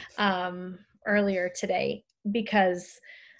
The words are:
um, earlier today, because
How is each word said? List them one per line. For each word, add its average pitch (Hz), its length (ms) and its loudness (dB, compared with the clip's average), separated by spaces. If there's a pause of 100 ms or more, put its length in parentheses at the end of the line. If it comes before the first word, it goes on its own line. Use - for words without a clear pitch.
(180)
um, 180 600 0 (260)
earlier 202 440 2
today, 190 540 -2 (280)
because 202 680 0 (400)